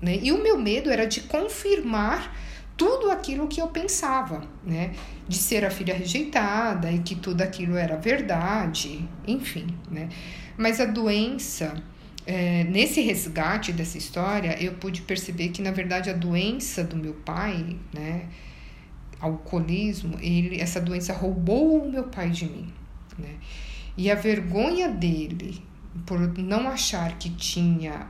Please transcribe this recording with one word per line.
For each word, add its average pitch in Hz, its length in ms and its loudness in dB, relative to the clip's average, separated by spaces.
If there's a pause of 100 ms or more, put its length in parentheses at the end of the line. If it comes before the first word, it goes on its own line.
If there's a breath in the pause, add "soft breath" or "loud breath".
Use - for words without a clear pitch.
né? 175 200 2
E 262 100 4
o 403 120 4
meu 440 140 6
medo 269 320 2
era 226 160 4
de - 160 -2
confirmar 311 1120 0 (400 loud breath)
tudo 427 360 4
aquilo 294 360 0
que 311 140 -2
eu 330 60 0
pensava, 269 760 0 (220)
né? 170 260 0 (360 loud breath)
De 180 100 0
ser 208 260 2
a 190 60 4
filha 185 240 -2
rejeitada 202 1000 0
e 175 80 2
que 175 160 -4
tudo 175 260 0
aquilo 175 360 0
era 160 180 0
verdade, 175 1120 0 (180)
enfim, 208 420 -2 (220)
né? 160 200 -6 (480 loud breath)
Mas 226 240 2
a 254 40 4
doença, 214 960 0 (440 loud breath)
é, 175 400 2
nesse 208 340 4
resgate 185 720 2
dessa 165 260 -2
história, 175 640 -2
eu 180 120 -2
pude 175 300 -6
perceber 175 460 -2
que, 175 120 -6
na 190 100 0
verdade, 185 380 0
a 190 40 0
doença 180 680 0
do 165 140 -2
meu 156 160 -4
pai, 170 640 -4 (160)
né, 160 320 -6 (960 loud breath)
alcoolismo, 170 960 0
ele, 175 400 2
essa 175 220 0
doença 175 320 0
roubou 208 720 4
o 269 60 -2
meu 262 120 0
pai 180 280 -2
de 170 140 0
mim, - 280 -8 (440)
né? 147 180 -10 (600 loud breath)
E 185 140 2
a 202 60 8
vergonha 214 760 4
dele 170 720 0 (460)
por 180 120 0 (200)
não 202 280 2
achar 175 520 -2
que 175 100 -6
tinha 170 800 2